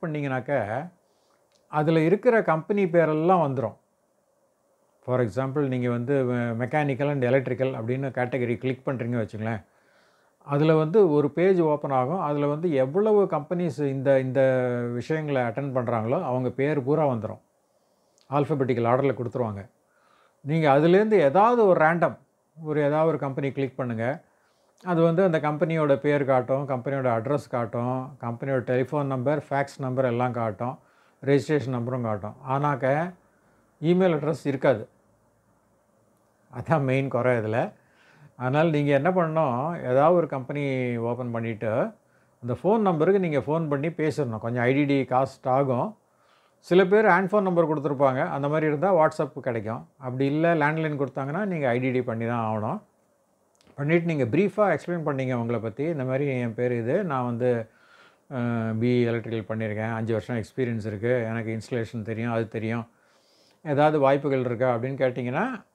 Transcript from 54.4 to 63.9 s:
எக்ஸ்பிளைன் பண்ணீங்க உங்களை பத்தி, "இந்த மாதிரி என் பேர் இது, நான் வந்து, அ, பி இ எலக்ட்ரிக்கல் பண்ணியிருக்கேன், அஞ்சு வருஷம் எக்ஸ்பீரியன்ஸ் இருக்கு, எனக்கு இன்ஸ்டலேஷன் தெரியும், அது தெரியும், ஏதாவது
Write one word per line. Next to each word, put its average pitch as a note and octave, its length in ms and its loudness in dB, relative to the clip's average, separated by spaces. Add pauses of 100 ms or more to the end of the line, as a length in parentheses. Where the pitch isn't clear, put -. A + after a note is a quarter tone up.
எக்ஸ்பிளைன் F3 280 -6
பண்ணீங்க C3 280 -2
உங்களை A#2 260 -2
பத்தி, A2+ 240 -6
"இந்த D#3 200 -4
மாதிரி C3 340 -2
என் A#2+ 160 -4
பேர் B2 180 -2
இது, B2 320 -2
நான் C3+ 200 -2
வந்து, A#2+ 440 -2 (640)
அ, C3 60 -6 (400)
பி A#2+ 260 2
இ A#2 40 0
எலக்ட்ரிக்கல் A2+ 400 -4
பண்ணியிருக்கேன், A2 440 -4
அஞ்சு A2+ 200 -4
வருஷம் A2+ 240 -4
எக்ஸ்பீரியன்ஸ் A2+ 500 -4
இருக்கு, A2+ 380 -2
எனக்கு A2+ 340 -6
இன்ஸ்டலேஷன் A2+ 440 -6
தெரியும், A2+ 300 -6
அது A2+ 160 -2
தெரியும், A2+ 400 -6 (720)
ஏதாவது D3+ 360 2